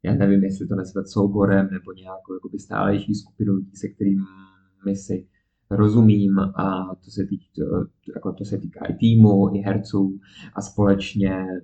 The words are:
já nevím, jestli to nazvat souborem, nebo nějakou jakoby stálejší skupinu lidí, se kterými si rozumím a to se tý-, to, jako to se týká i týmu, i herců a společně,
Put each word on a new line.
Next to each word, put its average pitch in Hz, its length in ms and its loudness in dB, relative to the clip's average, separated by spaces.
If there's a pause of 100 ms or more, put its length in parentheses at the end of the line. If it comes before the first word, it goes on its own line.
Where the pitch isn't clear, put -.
já 92 100 0
nevím, 98 300 4
jestli 95 240 -4
to 98 80 -4
nazvat 95 320 -8
souborem, 98 640 2
nebo 92 220 -12
nějakou 92 400 -16
jakoby - 260 -12
stálejší 101 560 -4
skupinu - 400 -4
lidí, - 200 -8
se 104 120 -12
kterými 98 340 -2 (720)
si - 340 -8 (420)
rozumím 104 720 6
a 92 560 -4 (100)
to - 60 -20
se 98 120 -6
tý-, 98 160 -6 (160)
to, - 60 -8 (540)
jako - 180 -8
to 107 120 -10
se 98 120 -6
týká - 280 -12
i - 80 -4
týmu, 107 600 6
i 98 60 -2
herců 98 580 -2 (360)
a 98 60 -8
společně, 98 840 0 (180)